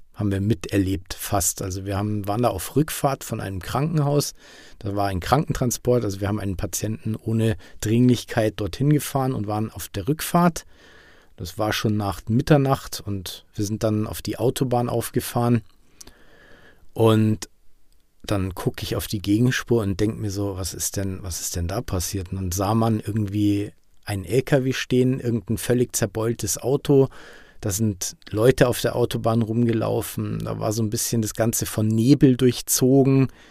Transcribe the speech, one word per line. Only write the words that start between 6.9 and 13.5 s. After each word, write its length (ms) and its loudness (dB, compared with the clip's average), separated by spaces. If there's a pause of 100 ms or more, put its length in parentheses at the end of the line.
ohne 400 0 (240)
Dringlichkeit 800 2
dorthin 300 0
gefahren 440 0
und 140 -6
waren 240 -4
auf 160 -12
der 180 -8
Rückfahrt. 580 2 (720)
Das 240 -10
war 140 0
schon 240 0
nach 320 -2
Mitternacht 760 2
und 400 -8 (120)